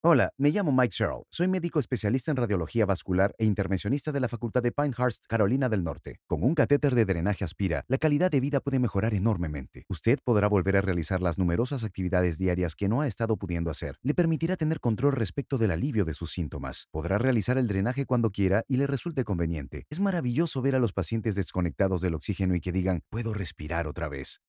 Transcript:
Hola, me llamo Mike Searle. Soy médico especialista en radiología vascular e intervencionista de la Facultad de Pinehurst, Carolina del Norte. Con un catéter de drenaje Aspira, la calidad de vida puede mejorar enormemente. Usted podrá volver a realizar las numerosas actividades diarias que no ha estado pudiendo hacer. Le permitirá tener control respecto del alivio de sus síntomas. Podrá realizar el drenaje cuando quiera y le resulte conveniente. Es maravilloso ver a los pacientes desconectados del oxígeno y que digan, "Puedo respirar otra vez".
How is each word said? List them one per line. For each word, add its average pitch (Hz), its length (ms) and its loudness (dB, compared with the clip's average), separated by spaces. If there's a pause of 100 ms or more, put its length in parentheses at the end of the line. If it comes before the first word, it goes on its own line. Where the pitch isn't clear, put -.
Hola, 135 380 4
me 143 120 4
llamo 180 200 0
Mike 127 240 2
Searle. 67 340 -2
Soy 180 200 -2
médico 175 320 -2
especialista 123 500 -2
en 143 60 0
radiología 104 500 0
vascular 95 500 2
e 113 80 -2
intervencionista 104 680 0
de 139 80 -2
la 127 80 -2
Facultad 117 340 -2
de 120 80 2
Pinehurst, 127 560 -2
Carolina 117 420 2
del 104 140 0
Norte. 71 460 -8
Con 78 160 0
un 147 100 4
catéter 139 400 2
de 120 100 6
drenaje 92 380 0
Aspira, 82 460 -2
la 131 100 0
calidad 156 320 2
de 151 80 2
vida 135 220 0
puede 131 180 -2
mejorar 110 340 0
enormemente. 85 760 -2
Usted 117 340 0
podrá 104 240 4
volver 98 300 4
a 98 60 4
realizar 90 380 0
las 87 160 0
numerosas 92 460 0
actividades 90 560 0
diarias 90 380 0
que 98 120 -2
no 117 120 0
ha 151 80 -2
estado 110 280 -2
pudiendo 85 360 -4
hacer. 71 300 -8
Le 131 120 0
permitirá 165 420 0
tener 156 220 0
control 123 360 2
respecto 123 440 -2
del 110 140 2
alivio 110 320 0
de 78 100 -2
sus 82 160 -6
síntomas. 69 640 -4
Podrá 82 260 0
realizar 127 400 2
el 127 80 0
drenaje 113 400 0
cuando 117 240 2
quiera 98 380 2
y 131 80 0
le 139 100 2
resulte 135 380 -2
conveniente. 82 680 -2
Es - 80 -6
maravilloso 160 640 0
ver 131 140 2
a - 20 2
los 120 140 2
pacientes 101 420 -2
desconectados 92 680 0
del 87 120 0
oxígeno 92 400 0
y 87 60 0
que 90 100 -4
digan, 90 400 0
"Puedo 113 240 -4
respirar 82 540 -6
otra 76 180 -6
vez". 69 420 -8